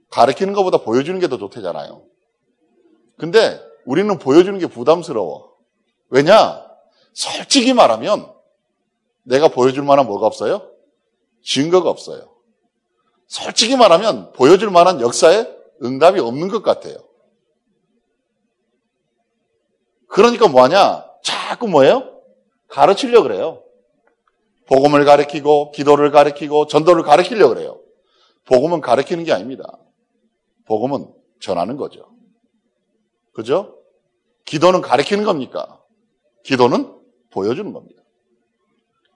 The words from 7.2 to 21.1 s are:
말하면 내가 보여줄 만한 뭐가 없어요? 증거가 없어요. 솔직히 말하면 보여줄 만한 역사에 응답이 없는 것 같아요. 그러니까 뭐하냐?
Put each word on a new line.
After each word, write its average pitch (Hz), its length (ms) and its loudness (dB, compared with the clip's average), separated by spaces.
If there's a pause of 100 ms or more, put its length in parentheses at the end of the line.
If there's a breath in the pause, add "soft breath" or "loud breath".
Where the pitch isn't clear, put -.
말하면 139 580 0 (920)
내가 139 240 -2
보여줄 131 360 0
만한 143 220 2
뭐가 101 220 -6
없어요? 120 420 -6 (760)
증거가 160 460 0
없어요. - 400 -10 (960)
솔직히 - 500 -4
말하면 185 560 0
보여줄 185 380 2
만한 175 300 4
역사에 170 460 2 (360)
응답이 147 360 2
없는 139 300 -6
것 196 140 -6
같아요. 87 340 -4 (3000)
그러니까 226 400 2
뭐하냐? 127 580 2 (180)